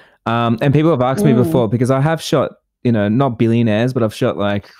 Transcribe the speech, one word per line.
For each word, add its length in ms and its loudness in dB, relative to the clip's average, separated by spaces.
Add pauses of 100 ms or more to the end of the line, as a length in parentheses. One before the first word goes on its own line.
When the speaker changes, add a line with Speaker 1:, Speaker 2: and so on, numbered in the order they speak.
(260)
Speaker 1:
Um, 360 0
and 100 2
people 200 2
have 100 0
asked 220 0
me 80 4
Speaker 2:
Mm. 100 4
Speaker 1:
before, 260 0
because 220 0
I 100 0
have 220 -2
shot, 300 -2 (320)
you 80 2
know, 160 0
not 300 0
billionaires, 540 2
but 120 -2
I've 100 -2
shot, 220 -2
like, 440 -4